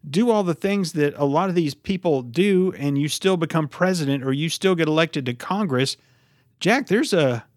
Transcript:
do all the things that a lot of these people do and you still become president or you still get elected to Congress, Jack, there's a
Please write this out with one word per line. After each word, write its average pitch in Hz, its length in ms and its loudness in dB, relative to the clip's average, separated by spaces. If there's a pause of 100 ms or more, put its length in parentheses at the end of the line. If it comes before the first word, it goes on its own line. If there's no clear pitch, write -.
do 214 220 2
all 208 120 4
the 175 120 0
things 196 380 -2
that 147 220 0
a 143 100 0
lot 156 240 2
of 175 60 -2
these 156 200 0
people 175 460 -2
do 180 560 2
and 143 200 -2
you 147 100 0
still 190 300 0
become 160 320 -2
president 156 560 -2
or 135 80 0
you 151 160 -2
still 190 260 0
get 165 120 0
elected 156 400 0
to 123 80 -4
Congress, 147 600 -2 (640)
Jack, 233 280 0
there's 233 260 0
a 131 320 2 (120)